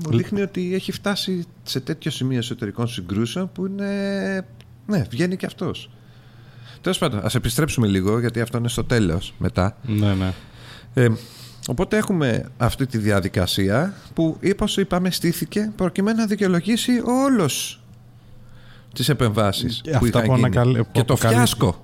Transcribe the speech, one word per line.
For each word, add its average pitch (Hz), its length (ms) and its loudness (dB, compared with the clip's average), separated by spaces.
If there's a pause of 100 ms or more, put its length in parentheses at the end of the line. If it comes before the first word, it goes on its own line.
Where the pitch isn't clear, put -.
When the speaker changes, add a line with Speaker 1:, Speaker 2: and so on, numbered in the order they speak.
Speaker 1:
μου 156 80 -4
Speaker 2:
Λ- 113 40 4
Speaker 1:
δείχνει 202 240 -2
ότι 185 340 -4
έχει 190 180 -4
φτάσει 190 520 -4 (180)
σε - 180 -6
τέτοιο 156 300 -6
σημείο 131 280 -2
εσωτερικών 113 500 -4
συγκρούσεων 117 640 -4
που 185 140 -6
είναι, 196 200 -6 (1000)
ναι, 190 240 0
βγαίνει 180 260 -2
και 190 100 -6
αυτός. - 440 -8 (920)
Τέλος 180 180 -2
πάντων, 107 260 0
ας 110 100 0
επιστρέψουμε 127 520 0
λίγο, 98 320 2
γιατί 120 220 -2
αυτό 117 180 -2
είναι 117 100 -2
στο 113 160 -2
τέλος, 98 540 0
μετά. 92 380 0 (100)
Speaker 2:
Ναι, 104 280 2
ναι. 92 180 0 (600)
Speaker 1:
Ε, 123 140 6 (600)
οπότε 127 280 0
έχουμε 156 480 2 (120)
αυτή 123 300 0
τη 117 120 -2
διαδικασία 101 960 2 (200)
που, 160 240 0 (140)
όπως 208 240 -2
είπαμε, 185 340 0
στήθηκε 175 680 -2
προκειμένου 196 420 0
να 226 80 2
δικαιολογήσει 208 640 2 (340)
όλος 214 540 2 (1120)
τις 127 140 -4
επεμβάσεις 110 760 2
Speaker 2:
Και 156 80 -8
Speaker 1:
που 147 140 2
Speaker 2:
αυτά 120 40 4
Speaker 1:
είχαν 117 220 2
Speaker 2:
που 131 40 4
Speaker 1:
γίνει. 127 120 4
Speaker 2:
ανακαλ-, 123 300 2
που 113 160 0
Speaker 1:
Και 120 100 2
το 117 120 2
Speaker 2:
αποκαλύφθη- 113 220 4
Speaker 1:
φιάσκο. 165 480 2